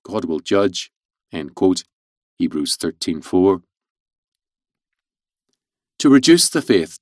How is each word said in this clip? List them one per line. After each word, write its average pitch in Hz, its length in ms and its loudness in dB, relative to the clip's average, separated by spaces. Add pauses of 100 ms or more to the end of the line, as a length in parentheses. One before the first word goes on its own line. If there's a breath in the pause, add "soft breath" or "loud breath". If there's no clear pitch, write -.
God 104 220 -8
will 80 140 -4
judge," 101 520 -2 (400)
end 76 240 -12
quote, 92 260 0 (560)
Hebrews 76 380 -4
thirteen 80 460 -8
four. 92 420 0 (2250)
To 143 120 2
reduce 160 380 6
the 165 140 -4
faith 90 400 -2